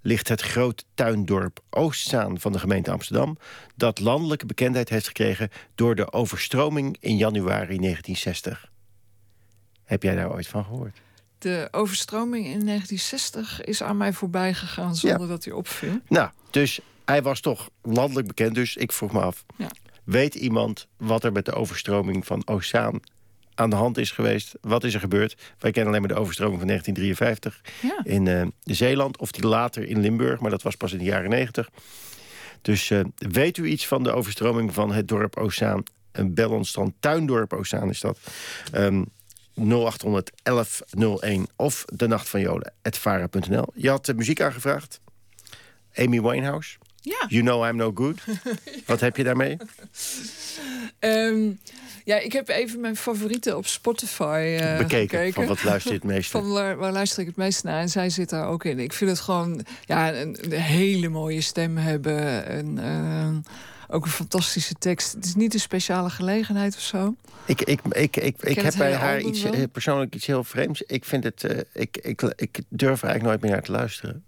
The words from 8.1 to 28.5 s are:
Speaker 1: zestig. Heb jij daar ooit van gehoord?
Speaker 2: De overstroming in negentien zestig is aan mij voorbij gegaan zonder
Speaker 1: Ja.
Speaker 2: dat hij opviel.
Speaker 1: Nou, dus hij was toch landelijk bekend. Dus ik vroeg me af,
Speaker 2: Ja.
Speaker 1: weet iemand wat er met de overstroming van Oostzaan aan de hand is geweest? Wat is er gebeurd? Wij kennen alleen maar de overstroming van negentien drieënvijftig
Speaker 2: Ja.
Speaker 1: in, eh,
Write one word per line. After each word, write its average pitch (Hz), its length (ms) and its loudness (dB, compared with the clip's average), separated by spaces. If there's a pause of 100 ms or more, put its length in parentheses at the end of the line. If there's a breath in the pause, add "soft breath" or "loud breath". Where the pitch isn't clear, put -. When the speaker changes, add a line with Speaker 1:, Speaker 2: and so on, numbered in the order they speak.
Speaker 1:
zestig. - 520 -6 (1120)
Heb 101 200 -2
jij 95 120 2
daar 90 160 -2
ooit 87 160 -6
van 104 160 -4
gehoord? 107 340 -10 (400 soft breath)
Speaker 2:
De 175 340 -4
overstroming 214 760 -2
in 202 180 -2
negentien 202 340 -2
zestig - 600 -6
is - 220 -4
aan 208 140 -2
mij 202 160 0
voorbij 185 400 0
gegaan 175 420 -4
zonder 160 260 4
Speaker 1:
Ja. 180 60 -4
Speaker 2:
dat 170 160 -6
hij - 100 -10
opviel. - 540 -4
Speaker 1:
Nou, 156 220 4 (220)
dus 143 280 2 (260)
hij 143 160 4
was 135 180 0
toch - 300 -2 (120)
landelijk 123 460 2
bekend. 110 280 0
Dus 123 200 0
ik - 160 -4
vroeg 101 200 -4
me 98 100 4
af, 92 240 -2 (120)
Speaker 2:
Ja. 202 100 -6 (360 soft breath)
Speaker 1:
weet 131 320 2
iemand 110 520 0 (100)
wat 113 260 0
er 117 80 2
met 101 140 0
de - 80 -2
overstroming 101 720 0
van 101 200 -2
Oostzaan 113 540 0 (560)
aan 113 140 2
de 107 60 2
hand 113 220 2
is 107 140 -2
geweest? 110 500 0
Wat 110 220 2
is 120 100 0
er 104 60 -2
gebeurd? 101 360 2 (240 loud breath)
Wij 113 120 2
kennen 107 220 2
alleen 101 120 2
maar 98 100 -2
de 104 60 0
overstroming 101 380 0
van 92 80 -2
negentien 98 260 0
drieënvijftig 104 680 0 (200 loud breath)
Speaker 2:
Ja. 330 220 0
Speaker 1:
in, 196 240 4
eh, 90 180 4 (180)